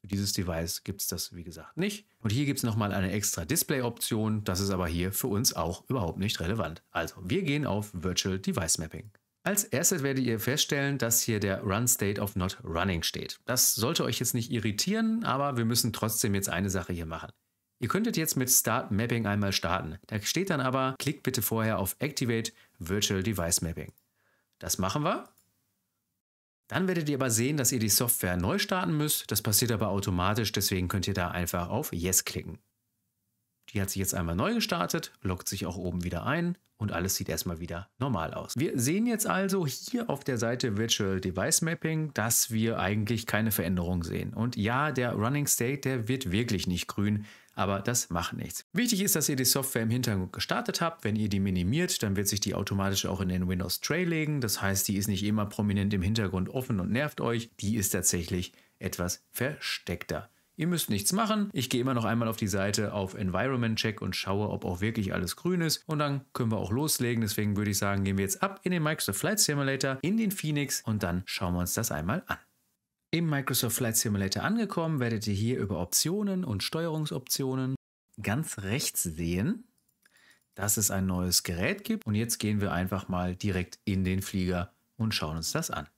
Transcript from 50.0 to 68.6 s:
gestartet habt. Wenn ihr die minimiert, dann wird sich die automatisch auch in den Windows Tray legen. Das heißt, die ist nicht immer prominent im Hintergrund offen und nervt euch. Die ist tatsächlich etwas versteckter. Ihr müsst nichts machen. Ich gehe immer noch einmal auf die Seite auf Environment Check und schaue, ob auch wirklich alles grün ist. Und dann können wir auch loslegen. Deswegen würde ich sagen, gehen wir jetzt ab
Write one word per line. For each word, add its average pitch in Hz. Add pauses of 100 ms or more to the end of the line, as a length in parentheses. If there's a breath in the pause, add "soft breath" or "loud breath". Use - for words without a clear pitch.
gestartet -
habt. 165
Wenn 110
ihr 214
die 202
minimiert, 98
dann 101
wird 101
sich 101
die 92
automatisch 98
auch 92
in 90
den 90
Windows 92
Tray 170
legen. 156
Das 104
heißt, 98
die 104
ist 101
nicht 98
immer 104
prominent 104
im 95
Hintergrund 92
offen 127
und 90
nervt 143
euch. 117
Die 104
ist 98
tatsächlich 90 (260 soft breath)
etwas 90
versteckter. - (280 soft breath)
Ihr 160
müsst 170
nichts 101
machen. 208
Ich 120
gehe 123
immer 131
noch 117
einmal 113
auf 110
die 110
Seite 101
auf 98
Environment 110
Check 110
und 95
schaue, 101
ob 92
auch 90
wirklich 104
alles 90
grün 175
ist. 160
Und 156
dann 143 (120)
können 117
wir 110
auch 95
loslegen. 120
Deswegen 104
würde 104
ich 95
sagen, 98
gehen 98
wir 98
jetzt -
ab 196